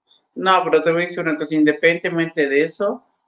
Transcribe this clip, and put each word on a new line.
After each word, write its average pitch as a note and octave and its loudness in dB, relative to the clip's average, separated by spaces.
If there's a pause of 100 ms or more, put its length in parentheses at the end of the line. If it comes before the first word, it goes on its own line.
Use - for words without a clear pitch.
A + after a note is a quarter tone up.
(340)
No, F#3 2
pero - 2
te E3+ 0
voy E3+ 0
a F3 -2
decir E3+ -10
una D#3+ -2
cosa, D#3 -6
independientemente E3 0
de C#3 2
eso, G3+ -6 (240)